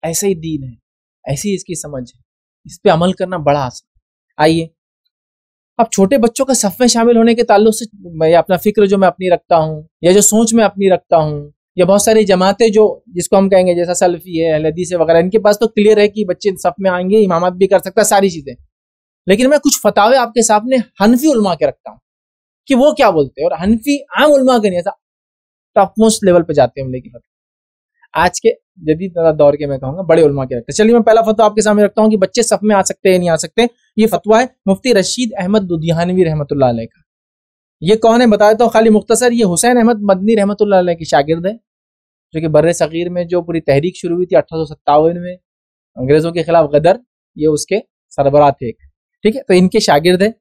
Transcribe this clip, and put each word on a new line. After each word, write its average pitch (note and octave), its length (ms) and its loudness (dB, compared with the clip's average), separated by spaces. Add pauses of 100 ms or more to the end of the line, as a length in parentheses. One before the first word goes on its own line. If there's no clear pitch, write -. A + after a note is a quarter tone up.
ऐसा E3 240 -4
ही G3 100 0
दीन D#3 280 -8
है, B2 120 -16 (480)
ऐसी G3 300 -6
इसकी F3+ 200 -10
समझ D3 280 -12 (120)
है, - 60 -20 (460)
इस - 180 -20
पे G#3 60 4
अमल F3+ 220 2
करना F3+ 280 -6
बड़ा C#3+ 200 -2
आसान। - 280 -10 (500)
आइए, D#3+ 320 0 (1080)
अब A3+ 140 0
छोटे G3 260 0
बच्चों A#3 260 0
का C4 100 -2
सफ G3+ 260 -4
में B3 80 2
शामिल A#3 280 2
होने A3+ 180 2
के A#3+ 80 -2
ताल्लुक A3 320 2
से A3 120 -10 (320)
मैं D#3+ 160 2
अपना E3+ 220 2
फिक्र G#3 300 0
जो G3 120 0
मैं F#3+ 100 4
अपनी F#3 220 -4
रखता E3+ 260 0
हूँ D#3 320 -4 (160)
या F3 80 4
जो G3+ 80 4
सोच A3 340 0
मैं A3+ 100 2
अपनी G3 260 -2
रखता F3 260 0
हूँ D3+ 360 -4 (240)
या F3+ 80 2
बहुत G3 200 2
सारी A3 200 2
जमातें G3 480 0
जो, G#3+ 360 0
जिसको F3 280 -4
हम G3 120 2
कहेंगे F#3 260 2
जैसा F3 200 -2
सलफी E3+ 440 -2
है, E3 140 0
अहले D#3 160 0
हदीस E3 240 -6
है F3 60 -4
वगैरह, E3 200 2
इनके F#3 200 0
पास G#3 220 0
तो A#3 60 -2
क्लियर G#3 340 2
है G#3 80 2
कि G#3 160 -4
बच्चे F#3 340 -4
सफ - 220 -4
में F#3+ 100 -2
आएंगे, F#3 300 0
इमामत F3+ 320 0
भी F#3 140 0
कर F#3 120 2
सकता F#3+ 220 -4
है, G#3 60 2
सारी G3 240 2
चीज़ें। C#3+ 240 -14 (720)
लेकिन G#3 200 2
मैं D4 140 2
कुछ - 220 -2
फतावे G#3+ 340 2
आपके A#3+ 260 -2
सामने A3+ 400 0 (180)
हनफी A#3+ 260 2
उलमा G#3+ 280 0
के D3+ 120 -2
रखता - 240 -8
हूँ G#2 100 -20 (680)
कि C#4 60 0
वो C4+ 180 2
क्या A#3+ 180 2
बोलते D3 320 -2
हैं, E3 60 0
और E3 120 -6
हनफी A3+ 380 -2 (200)
आम D4 120 4
उलमा C4 280 2
के G#3 100 0
नहीं, F3+ 100 -4
ऐसा F3+ 200 -8 (800)
टॉप G3 220 0
मोस्ट A3 260 0
लेवल F3 180 4
पे D#3+ 120 -6
जाते C3+ 260 0
हैं C3+ 60 -8
उम्मे B2+ 140 -10
की A#2 80 -20
फतवा। - 240 -20 (840)
आज F3 260 0
के A3+ 100 2 (340)
जदीद E3 300 -4 (220)
दौर D3 200 4
के D3 100 -8
मैं C#3 120 -6
कहूँगा C#3+ 240 -10
बड़े - 200 2
उलमा C#3 220 0
के B2+ 120 -8
रखते A#2+ 160 -12
हैं। - 40 -10
चलिए A3 160 2
मैं A#3+ 100 4
पहला A3+ 200 2
फतवा A3 240 0
आपके G#3 160 0
सामने G#3 220 2
रखता G#3+ 180 -2
हूँ G#3+ 80 4
कि G#3+ 60 0
बच्चे F#3+ 260 -2
सफ G#3+ 200 -2
में G#3 140 0
आ F#3+ 60 2
सकते - 260 -4
हैं F#3 60 4
या F3 40 2
नहीं F3 120 -2
आ D#3+ 60 0
सकते। A#3 320 -2 (280)
ये G#3+ 100 2
फतवा G#3+ 340 0
है B3 80 -2 (200)
मुफ्ती G3 240 -2
रशीद G#3+ 400 -2
अहमद G3 380 -2
लुधियानवी E3+ 540 -2
रहमतुल्लाह D3 440 -2
अलैह A2+ 180 -4
का। - 160 -20 (800)
ये F#3 140 2
कौन A3+ 240 2
है B3+ 60 2
बता G#3 220 4
देता A3 160 2
हूँ A3+ 80 -2
खाली A3+ 180 2
मुख्तसर, A3+ 420 0
ये A#3 120 0
हुसैन G3 320 0
अहमद A#3 260 2
मदनी G3+ 320 0
रहमतुल्लाह G3+ 460 0
अलैह F3+ 140 -2
के E3 100 -12
शागिर्द D#3+ 420 -2
है, G#3 80 -4 (800)
जो D#3+ 60 -6
कि E3 80 -4
बर्रे D#3 240 2
सगीर E3+ 380 -4
में F3 180 -6
जो F3 140 -2
पूरी E3 200 -6
तहरीक D3 340 -2
शुरू E3+ 200 -6
हुई F3+ 100 -2
थी F3 100 0
अठारह D#3+ 260 -2
सौ D#3 40 -6
सत्तावन D#3 520 0
में F3 160 -12
अंग्रेजों - 1000 -6
के E3+ 100 -6
खिलाफ E3 280 0
गदर, D#3+ 300 2 (360)
ये D3+ 120 -2
उसके D#3 340 -2 (300)
सरबराह C#3+ 380 2
थे C3+ 180 -8
एक, - 80 -12 (480)
ठीक G#3+ 100 0
है, C4 80 -10
तो - 120 0
इनके F#3 260 2
शागिर्द F3+ 420 2
है। A3 180 -2